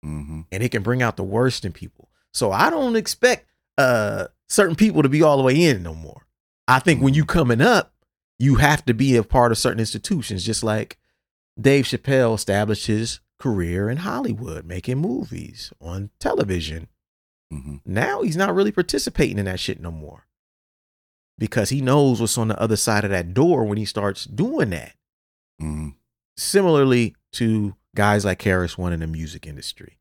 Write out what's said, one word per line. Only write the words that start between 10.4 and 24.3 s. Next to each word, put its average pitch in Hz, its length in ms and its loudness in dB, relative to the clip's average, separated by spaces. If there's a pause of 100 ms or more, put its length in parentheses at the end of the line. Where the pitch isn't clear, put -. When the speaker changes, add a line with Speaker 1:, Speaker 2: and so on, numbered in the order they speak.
Speaker 2:
just 110 180 -4
like 107 340 -4 (600)
Dave 135 240 4
Chappelle 127 500 0
established 104 540 -2
his 113 320 -2 (200)
career 95 500 -2
in 131 80 -4
Hollywood, 147 680 -6
making 92 360 -6
movies - 840 -8
on 95 360 -10
television. 80 680 -4 (680)
Speaker 1:
Mm-hmm. 71 300 -12
Speaker 2:
Now 123 380 -2
he's 165 160 -2
not 190 180 0
really 202 160 2
participating - 680 -2
in 101 100 -2
that 92 120 -6
shit - 220 -6
no 85 100 -8
more 76 360 -16 (1080)
because 107 340 -2
he 139 100 -2
knows 131 400 2
what's 113 160 -2
on 113 100 -2
the 110 100 -2
other 110 200 0
side 104 260 0
of 101 80 -2
that 90 220 -4
door 135 320 2
when 104 120 -2
he 110 60 -4
starts 101 400 -6
doing 185 460 -2